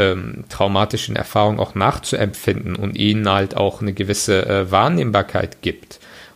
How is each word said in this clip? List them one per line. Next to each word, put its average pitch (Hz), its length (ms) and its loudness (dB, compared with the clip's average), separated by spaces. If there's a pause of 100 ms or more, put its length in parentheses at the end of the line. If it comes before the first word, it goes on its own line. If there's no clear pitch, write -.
(100)
ähm, 90 380 -6
traumatischen 104 640 0
Erfahrungen 107 460 0
auch - 160 -4
nachzuempfinden 98 960 -2
und 101 220 -4
ihnen 104 340 2
halt 98 260 0
auch 98 240 -2
eine 104 120 -2
gewisse, 98 520 0
äh, 98 280 0
Wahrnehmbarkeit 104 920 2
gibt. - 380 -6 (360)